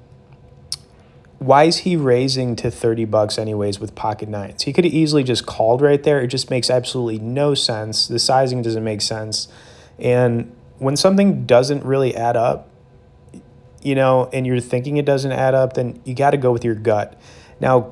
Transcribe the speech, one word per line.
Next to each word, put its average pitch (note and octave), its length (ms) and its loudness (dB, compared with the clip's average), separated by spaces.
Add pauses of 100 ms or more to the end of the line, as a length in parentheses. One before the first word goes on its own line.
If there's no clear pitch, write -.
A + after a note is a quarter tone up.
(1400)
why C3+ 240 4
is E3 140 2
he F3+ 180 -2
raising C3 640 0
to B2 120 -4
thirty A2+ 360 -2
bucks G#2+ 320 0
anyways G#2 420 -4
with G#2+ 160 -12
pocket G#2+ 320 -6
nines? G2+ 360 -10
He C#3 100 -6
could - 100 2
have D3 100 0
easily D3+ 300 2
just A#2+ 220 -2
called A#2 360 0
right C#3+ 220 4
there. D3 160 2
It B2 80 0
just B2 220 -6
makes B2+ 200 -2
absolutely A#2+ 500 -2
no C#3 340 -2
sense. A2 560 -4
The A#2 100 -2
sizing B2+ 440 2
doesn't A2+ 200 -4
make G#2+ 180 -4
sense. A2 460 -6 (500)
And B2 560 0 (240)
when C#3 200 -2
something F#3+ 480 4
doesn't B2+ 400 2
really C3+ 280 0
add A#2+ 220 0
up, B2 320 -2 (1120)
you C#3 140 -2
know, C3 360 4
and C3 160 -2
you're B2 140 0
thinking B2+ 340 -4
it D3 100 0
doesn't C3+ 280 0
add C3 200 2
up, C3 200 2
then B2 320 -6
you B2+ 100 -8
gotta C#3 220 2
go B2+ 160 2
with A#2 100 -4
your A#2 120 0
gut. G#2+ 440 -2 (400)
Now, C3 220 2 (100)